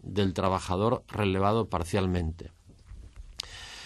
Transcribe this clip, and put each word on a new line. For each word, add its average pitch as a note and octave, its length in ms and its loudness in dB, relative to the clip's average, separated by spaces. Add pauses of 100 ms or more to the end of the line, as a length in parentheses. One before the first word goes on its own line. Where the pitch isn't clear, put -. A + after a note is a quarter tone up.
del F#2+ 300 2
trabajador F#2+ 720 2
relevado G2+ 600 2
parcialmente. F2 840 0 (1300)